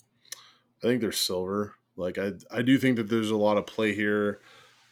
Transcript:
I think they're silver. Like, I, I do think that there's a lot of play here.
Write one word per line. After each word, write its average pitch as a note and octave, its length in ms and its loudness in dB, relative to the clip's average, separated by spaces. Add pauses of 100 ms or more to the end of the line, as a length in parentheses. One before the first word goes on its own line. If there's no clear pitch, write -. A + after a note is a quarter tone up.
(840)
I A2+ 60 0
think B2 120 2
they're G#2+ 120 -2
silver. G2 640 -4 (200)
Like, F2+ 220 -6
I, G2 140 -2 (180)
I A#2 120 -2
do C3 160 6
think C3 180 2
that A2 120 -2
there's A2 220 0
a A2 60 0
lot G#2 220 4
of G2+ 80 -4
play G#2+ 280 -2
here. G#2 460 0 (520)